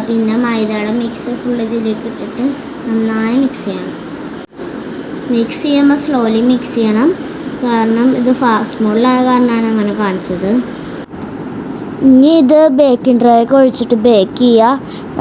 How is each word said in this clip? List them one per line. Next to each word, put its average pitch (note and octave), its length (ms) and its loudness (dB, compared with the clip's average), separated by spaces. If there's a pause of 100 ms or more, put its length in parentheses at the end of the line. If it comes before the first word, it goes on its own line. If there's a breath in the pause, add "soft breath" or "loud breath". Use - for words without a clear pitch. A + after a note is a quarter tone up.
പിന്നെ A3+ 280 0
മൈദയുടെ G#3+ 560 -2
മിക്സ് A#3 380 -4
ഫുൾ A#3+ 320 -4
ഇതിലേക്ക് A3 460 -4
ഇട്ടിട്ട് A#3+ 720 -6 (100)
നന്നായി A3 500 0
മിക്സ് C4+ 280 -2
ചെയ്യണം. F#3 300 -6 (1400)
മിക്സ് A#3 320 -2
ചെയ്യുമ്പോൾ C#4+ 340 4
സ്ലോലി A#3 440 0
മിക്സ് B3 340 0
ചെയ്യണം, A3+ 400 2 (480 loud breath)
കാരണം A#3 540 2
ഇത് B3 160 2
ഫാസ്റ്റ് A3+ 500 0
മോഡിലായ B3 400 2
കാരണമാണ് B3 440 2
അങ്ങനെ G#3 260 0
കാണിച്ചത്. F#3+ 680 -2 (1400)
ഇനി C4+ 360 6
ഇത് D4+ 300 6
ബേക്കിംഗ് B3+ 540 2
ട്രേ A#3 220 4
ഒക്കെ B3+ 120 2
ഒഴിച്ചിട്ട് C4 400 4
ബേക്ക് G#3+ 440 2
ചെയ്യുക. B3 420 4 (400 loud breath)